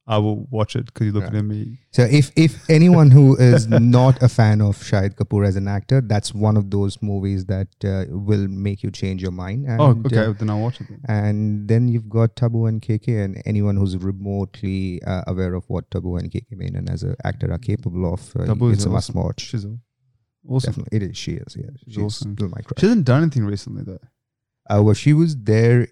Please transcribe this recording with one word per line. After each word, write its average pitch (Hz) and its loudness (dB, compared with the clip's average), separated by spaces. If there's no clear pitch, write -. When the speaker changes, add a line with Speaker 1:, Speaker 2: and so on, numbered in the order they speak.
Speaker 1:
I 110 0
will 107 -2
watch 110 -4
it 117 -6
'cause - -4
you're 104 -2
looking 104 -4
Speaker 2:
Yeah. 107 -2
Speaker 1:
at 104 -2
me. 107 -8
Speaker 2:
So 123 4
if, 135 2
if - 2
anyone 160 8
who 135 10
is 123 6
<laughs> 120 4
not 127 4
a 123 6
fan 107 4
of 104 2
Shahid 95 -2
Kapoor 101 -2
as 92 0
an 98 -4
actor, 101 0
that's 107 -2
one 107 2
of 98 -2
those 98 -2
movies 98 -4
that, 95 -4
uh, 95 -2
will 101 -2
make 98 -6
you 98 -4
change 95 -6
your 92 -6
mind. 98 -8
Speaker 1:
Oh, 120 4
Speaker 2:
And, 113 0
Speaker 1:
okay. 120 0
Speaker 2:
uh, 110 0
Speaker 1:
Then 107 -4
I'll 104 -2
watch 117 -6
it 104 -16
then. - -20
Speaker 2:
and 104 -2
then 117 2
you've 113 -2
got 113 0
Tabu 113 -2
and 110 -2
K 110 -4
K, 113 -2
and 95 -6
anyone 104 0
who's 95 0
remotely, 95 -6
uh, 92 -4
aware 90 -4
of 90 -8
what 87 -6
Tabu 90 -6
and 87 -8
K - -8
K - -16
Menon 92 -8
as 90 -6
an 92 -6
actor 92 -4
are 87 -6
capable 90 -4
of, - -10
uh, 87 -4
Speaker 1:
Tabu 113 0
is 110 2
Speaker 2:
it's 101 0
a - 0
must - -2
Speaker 1:
awesome. 87 -4
Speaker 2:
watch. - -6
Speaker 1:
She's 101 -6
aw-, 110 -12
awesome. 127 -2
Speaker 2:
Definitely. - -6
It 101 -2
is. - -14
She - -8
is, - -14
yeah. - -12
Speaker 1:
She's 113 -20
Speaker 2:
She's 101 -4
Speaker 1:
awesome. 104 -8
Speaker 2:
still 104 -6
my 82 -12
crush. - -10
Speaker 1:
She 185 2
hasn't 220 2
done 127 4
anything 131 0
recently, 101 -8
though. 92 -14
Speaker 2:
Uh, 104 4
well, 104 6
she 147 6
was 160 2
there 117 2